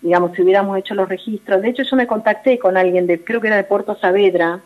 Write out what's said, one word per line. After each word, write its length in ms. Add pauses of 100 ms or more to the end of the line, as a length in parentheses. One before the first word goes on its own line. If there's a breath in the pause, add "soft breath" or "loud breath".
digamos, 340
si 60
hubiéramos 380
hecho 160
los 120
registros, 540
de 80
hecho 140
yo 120
me 120
contacté 500
con 200
alguien 280
de, 180
creo 160
que 80
era 100
de 60
Puerto 320
Saavedra, 720